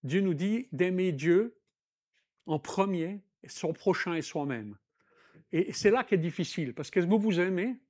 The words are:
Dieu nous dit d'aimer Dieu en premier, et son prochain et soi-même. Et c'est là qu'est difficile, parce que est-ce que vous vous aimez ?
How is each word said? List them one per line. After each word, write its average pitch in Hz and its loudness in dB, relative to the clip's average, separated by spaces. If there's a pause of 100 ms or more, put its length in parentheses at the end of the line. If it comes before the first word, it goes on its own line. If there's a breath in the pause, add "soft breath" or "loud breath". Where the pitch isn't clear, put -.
Dieu 151 0
nous 190 2
dit 202 -2
d'aimer 185 0
Dieu 170 2 (880)
en 156 0
premier, 190 -2 (220)
et 143 -20
son - -6
prochain 175 0
et 160 -2
soi-même. 117 -6 (760 soft breath)
Et 170 0
c'est 202 4
là 247 4
qu'est 202 2
difficile, 156 -2
parce - -10
que - 2
est-ce 170 2
que 180 4
vous 220 6
vous 202 2
aimez ? 190 0 (140)